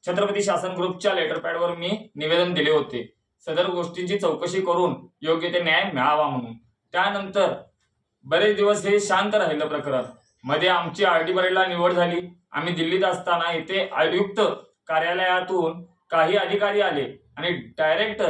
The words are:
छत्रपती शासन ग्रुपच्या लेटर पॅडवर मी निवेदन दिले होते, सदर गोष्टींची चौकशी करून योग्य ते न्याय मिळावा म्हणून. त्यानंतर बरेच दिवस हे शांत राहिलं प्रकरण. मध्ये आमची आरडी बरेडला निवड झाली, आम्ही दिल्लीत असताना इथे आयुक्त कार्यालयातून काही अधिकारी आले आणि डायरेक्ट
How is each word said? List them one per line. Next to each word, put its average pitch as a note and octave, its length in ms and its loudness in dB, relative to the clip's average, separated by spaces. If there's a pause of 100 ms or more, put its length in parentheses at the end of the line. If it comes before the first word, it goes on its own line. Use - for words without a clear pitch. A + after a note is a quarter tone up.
छत्रपती G3+ 360 0
शासन F#3 300 0
ग्रुपच्या F3+ 400 0
लेटर D#3+ 240 -2
पॅडवर E3+ 380 -2
मी F3+ 400 -6
निवेदन E3+ 380 0
दिले D3 180 2
होते, C#3 420 -2 (320)
सदर E3+ 220 0
गोष्टींची F3+ 520 -4
चौकशी F3 420 -2
करून F3 460 0 (140)
योग्य E3 320 -2
ते F3 100 0
न्याय E3 300 0
मिळावा D3+ 340 2
म्हणून. A#2+ 260 -6 (380)
त्यानंतर F#3+ 640 0 (720)
बरेच G3+ 320 2
दिवस G3+ 300 2
हे G3+ 140 4
शांत G3+ 360 0
राहिलं D#3 320 0
प्रकरण. C#3 340 -2 (420)
मध्ये D#3 260 2
आमची E3+ 360 0
आरडी E3+ 280 2
बरेडला F#3 320 2
निवड F3+ 260 2
झाली, F3 300 0 (300)
आम्ही E3 220 -4
दिल्लीत E3 300 0
असताना F3 500 0
इथे F#3 400 -4
आयुक्त F3+ 480 0 (460)
कार्यालयातून F3 1000 0 (240)
काही E3 280 2
अधिकारी G3+ 440 0
आले C#3+ 560 -4
आणि E3+ 140 -2
डायरेक्ट D#3+ 800 0